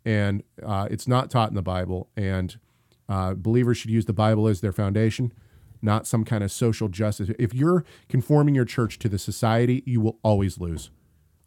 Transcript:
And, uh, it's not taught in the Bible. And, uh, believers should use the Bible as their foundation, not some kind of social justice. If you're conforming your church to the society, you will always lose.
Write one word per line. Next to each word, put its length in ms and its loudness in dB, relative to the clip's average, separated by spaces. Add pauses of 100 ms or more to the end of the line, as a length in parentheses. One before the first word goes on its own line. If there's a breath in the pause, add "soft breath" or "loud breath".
And, 380 0 (200)
uh, 280 -4
it's 160 -8
not 240 0
taught 200 0
in 40 -8
the 80 -4
Bible. 540 -4
And, 420 -4 (500)
uh, 260 -2
believers 440 2
should 120 -8
use 160 2
the 60 -2
Bible 360 4
as 120 0
their 120 -2
foundation, 600 0 (480 soft breath)
not 260 0
some 180 0
kind 180 -2
of 80 -2
social 380 -2
justice. 500 -2
If 160 0
you're 300 2 (240 loud breath)
conforming 480 4
your 80 4
church 360 -2
to 80 -2
the 100 -2
society, 680 0
you 140 0
will 240 0
always 340 2
lose. 320 -8 (560)